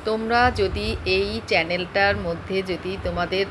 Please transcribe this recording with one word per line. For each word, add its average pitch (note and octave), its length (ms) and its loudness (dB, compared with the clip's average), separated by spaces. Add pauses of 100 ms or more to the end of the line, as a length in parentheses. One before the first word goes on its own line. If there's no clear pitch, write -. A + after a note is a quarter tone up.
তোমরা A3+ 520 4
যদি G3 480 0
এই G3+ 420 0
চ্যানেলটার F3+ 680 2
মধ্যে F#3+ 460 -2
যদি F#3 420 -4
তোমাদের F3+ 460 0